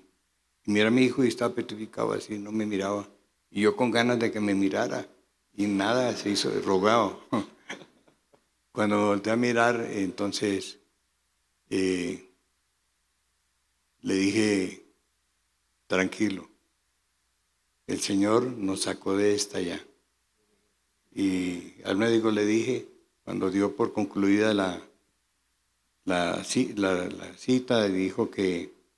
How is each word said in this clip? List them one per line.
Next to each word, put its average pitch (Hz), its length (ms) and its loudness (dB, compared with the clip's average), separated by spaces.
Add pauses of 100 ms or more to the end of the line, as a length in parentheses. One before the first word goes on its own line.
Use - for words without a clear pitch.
(640)
y 104 60 -2
miré 104 160 4
a 113 40 2
mi 127 120 4
hijo 127 220 2
y - 20 4
estaba 117 260 -2
petrificado 110 600 -6
así, 104 240 -6
no 104 160 -10
me 107 120 -2
miraba. 101 400 -4 (460)
Y 101 100 -4
yo 104 140 4
con 123 160 0
ganas 120 280 2
de 113 120 0
que 107 80 -6
me 101 160 0
mirara, 101 540 -2 (440)
y 104 140 -2
nada, 107 480 0
se - 140 -4
hizo 101 200 0 (120)
rogado. 101 600 2 (100)
<laughs> 104 200 -4 (1200)
Cuando 104 260 2
me 104 80 4
volteé 101 280 2
a - 20 2
mirar, 117 560 2
entonces, 98 880 -4 (920)
eh, 92 640 -2 (1700)
le 101 140 -2
dije, 101 680 2 (1080)
tranquilo. 92 560 0 (1400)
El 90 140 -4
Señor 107 460 2
nos 98 360 -4
sacó 95 340 -4
de 104 200 2
esta 92 260 -4
ya. 85 180 -6 (1300)
Y 92 680 -2
al 98 140 -2
médico 113 340 2
le 104 160 2
dije, 117 400 0 (360)
cuando 95 280 -4
dio 101 240 2
por 117 180 -2
concluida 104 640 2
la, 92 260 -2 (1200)
la 87 380 -2
ci-, - 320 -2
la, 95 300 0
la 90 320 -12
cita, 123 500 2
dijo 95 440 0
que 90 420 -2 (240)